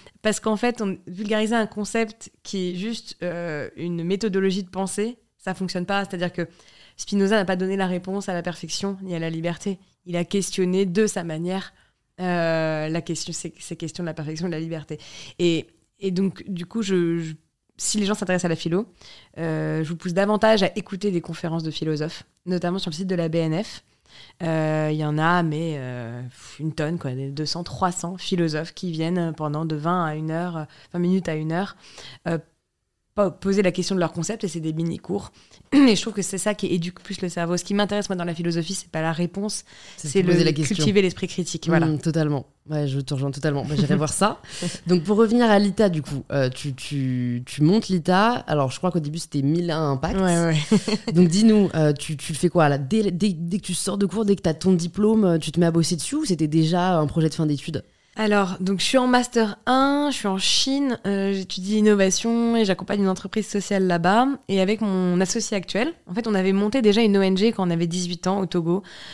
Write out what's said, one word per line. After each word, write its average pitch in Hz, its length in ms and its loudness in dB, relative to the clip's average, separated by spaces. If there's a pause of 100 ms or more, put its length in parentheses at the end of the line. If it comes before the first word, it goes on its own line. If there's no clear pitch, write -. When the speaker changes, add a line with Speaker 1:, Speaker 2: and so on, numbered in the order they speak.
(200)
Speaker 1:
Parce 214 200 0
qu'en 220 160 0
fait, 240 260 -2
on, 190 240 -4
vulgariser 214 480 -2
un 220 120 2
concept 220 640 -6 (120)
qui 185 280 -4
est 180 40 -6
juste, 214 480 -8
euh, 170 540 -6
une 170 260 -6
méthodologie 190 600 0
de 180 60 -12
pensée, 202 500 -4 (200)
ça 185 160 -8
fonctionne 180 320 -4
pas. 196 180 -2
C'est-à-dire 180 280 -4
que 170 160 -6 (480)
Spinoza 202 400 0
n'a 196 80 2
pas 185 120 0
donné 190 200 -2
la 190 100 0
réponse 185 420 -4
à 185 60 -4
la 170 80 -4
perfection 180 600 -6
ni 185 120 -8
à 165 40 -4
la 165 120 -4
liberté. 170 480 -4 (260)
Il 175 120 -6
a 175 80 0
questionné 190 600 0
de 196 220 2
sa 196 160 -4
manière, 170 500 -6 (480)
euh, 160 680 0
la 165 140 -2
question, 165 300 -6
ces, 160 260 -10
ces - 180 -12
questions 165 260 -10
de 170 40 -4
la 156 80 -8
perfection 160 320 -6
et 180 40 -2
de 165 40 -4
la 156 60 -6
liberté. 160 380 -10 (400)
Et, 170 300 2 (320)
et 196 100 -2
donc, 185 380 -2
du 175 180 -6
coup, 226 160 -4
je, 175 380 0
je, 160 120 -8 (440)
si - 220 -2
les 208 60 2
gens 202 100 0
s'intéressent 180 320 -2
à - 20 0
la 165 80 0
philo, 180 300 -2 (520)
euh, 156 460 -2
je 151 40 -6
vous 170 80 -6
pousse 175 180 -6
davantage 208 480 4
à 180 140 0
écouter 202 360 -4
des 175 80 0
conférences 165 420 -6
de 160 80 -4
philosophes, 156 540 -4 (220)
notamment 180 340 -2
sur 180 100 -4
le 151 60 -8
site 190 100 -6
de 185 80 -2
la 165 140 0
B 160 80 -2
N 165 260 0
F. - 220 -12 (580)
Euh, 156 500 0
il 151 40 0
y 156 80 -2
en 151 140 0
a, 170 240 2
mais, 160 340 -2
euh, 123 460 -8 (360)
une 151 140 -4
tonne, 160 260 -4
quoi, 135 120 -6
des 135 180 -6
deux 143 160 -6
cents, 170 200 -6
trois - 280 -2
cents 180 240 -8
philosophes 165 560 -2
qui 180 180 -8
viennent 165 460 -2
pendant 151 300 -4
de 156 100 -4
vingt 170 300 0
à 151 80 -4
une 156 160 -6
heure, 170 260 -4
euh, 151 80 -6 (300)
vingt 175 60 -2
minutes 180 280 2
à 160 60 -4
une 156 180 -4
heure, 190 240 -4 (500)
euh, 170 120 -2 (760)
po-, 202 160 2
poser 196 300 0
la 185 120 4
question 180 220 -2
de 185 60 2
leur 165 120 0
concept, 175 320 -4
et 190 40 -4
c'est 165 120 -8
des 160 120 -4
mini-cours. 170 600 -4 (400)
<clears throat> - 0 -
Et 269 240 6
je - 40 -2
trouve 220 140 -6
que 196 80 -4
c'est 190 160 -6
ça 208 160 0
qui 196 140 -4
éduque 175 340 -2
plus - 180 -12
le 180 80 -4
cerveau. 170 280 -2
Ce 175 80 -4
qui 202 100 -4
m'intéresse, 202 340 0
moi, 190 80 -2
dans 175 80 -6
la 170 100 -4
philosophie, 170 400 -2
c'est - 140 -10
pas 160 140 -4
la 165 100 0
réponse, 175 520 -4 (320)
Speaker 2:
C'est 156 120 -10
Speaker 1:
c'est 190 140 2
Speaker 2:
de 180 60 2
poser 170 100 6
Speaker 1:
le 170 60 4
Speaker 2:
la 156 80 4
question. 151 240 0
Speaker 1:
cultiver 190 260 4
l'esprit 185 240 -2
critique, - 400 -6
Speaker 2:
Mmh, 165 40 0
Speaker 1:
voilà. 160 280 4
Speaker 2:
totalement. 151 480 0 (240)
Ouais, 151 160 -2
je 135 140 -2
te 139 140 -6
rejoins 139 180 -2
totalement. 143 320 -2
Bah, 151 120 -4
j'irai 147 200 2
voir 147 160 0
ça. - 280 0 (220)
Speaker 1:
<laughs> - 240 -6
Speaker 2:
Donc, 175 160 4
pour 196 140 2
revenir 226 340 6
à 202 80 8
Lita, 202 300 4
du 156 140 0
coup, 139 280 -6
euh, 135 200 2
tu, 139 240 -8
tu, 127 720 -2
tu - 160 -2
montes 202 260 4
Lita. 185 580 2
Alors, 143 240 2
je - 80 -10
crois 180 140 0
qu'au 175 80 2
début, 151 180 -6
c'était 147 240 -4
mille 170 280 2
et - 20 0
un 151 200 0
Impact. 147 280 0
Speaker 1:
Ouais, 170 340 4
ouais. 208 580 2
<laughs> - 0 -
Speaker 2:
Donc, 175 160 8
dis-nous, 208 460 6
euh, 151 180 4
tu, 147 240 -4
tu - 160 -10
le 147 60 -6
fais 180 100 2
quoi, 156 200 4
là ? 143 100 2
Dès, 196 320 2
dès, 185 220 2
dès 170 260 -4
que - 60 -6
tu 180 100 -4
sors 190 240 -2
de 202 80 4
cours, 214 180 -2
dès 202 120 4
que - 60 -10
t'as 165 120 2
ton 190 180 2
diplôme, 202 520 4
euh, 170 140 4
tu 156 120 -4
te 160 80 -2
mets 170 80 6
à 165 60 4
bosser 165 240 2
dessus, 151 180 -6
ou 311 100 0
c'était 160 240 0
déjà 170 500 2
un 151 80 2
projet 160 220 2
de 151 60 -2
fin 160 120 0
d'études ? 147 380 -4 (340)
Speaker 1:
Alors, 202 420 2
donc, 190 200 0
je - 60 0
suis 262 100 2
en 254 100 4
master 240 600 2
un, 277 440 4
je 262 60 -2
suis - 100 -6
en 190 120 0
Chine, 269 680 0
euh, 196 280 0
j'étudie 190 400 -4
l'innovation 214 800 4
et 226 80 4
j'accompagne 196 380 0
une 190 80 4
entreprise 196 360 -4
sociale 196 400 0
là-bas. 180 400 4 (220)
Et 190 140 2
avec 214 180 2
mon 185 400 2
associé 214 340 -2
actuel, 208 380 -2 (140)
en 180 80 -10
fait, 233 120 -2
on 220 60 0
avait 190 220 2
monté 214 260 2
déjà 214 220 4
une 202 160 4
O - 20 6
N 190 160 4
G 220 160 4
quand 190 140 -2
on 170 40 0
avait 170 160 0
dix-huit 175 400 -4
ans 190 140 0
au 185 60 -2
Togo. 175 360 -2 (320)